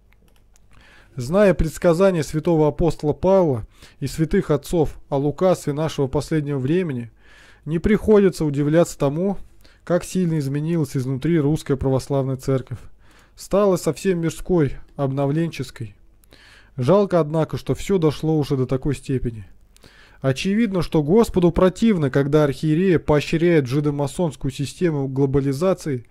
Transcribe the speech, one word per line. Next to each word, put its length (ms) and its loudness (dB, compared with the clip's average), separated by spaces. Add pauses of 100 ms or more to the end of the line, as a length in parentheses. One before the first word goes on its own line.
(1160)
Зная 360 2
предсказания 720 2
святого 460 0
апостола 420 0
Павла 560 2 (320)
и 80 -6
святых 420 0
отцов 480 0 (120)
о 80 -2
лукавстве 560 0
нашего 340 -2
последнего 520 -2
времени, 520 -2 (540)
не 120 -2
приходится 680 4
удивляться 520 2
тому, 400 -2 (460)
как 220 0
сильно 340 0
изменилась 560 -2
изнутри 420 -2
русская 380 0
православная 640 -2
церковь. 420 -4 (560)
Стала 400 2
совсем 460 -2
мирской, 540 0 (200)
обновленческой. 1040 -4 (760)
Жалко, 440 2
однако, 360 -2
что 200 -4
всё 240 -2
дошло 360 0
уже 220 0
до 80 0
такой 300 -2
степени. 500 -6 (760)
Очевидно, 600 0
что 220 0
Господу 480 2
противно, 580 2
когда 360 2
архиереи 520 0
поощряют 680 2
жидомасонскую 840 -4
систему 580 -4
глобализации 1040 -2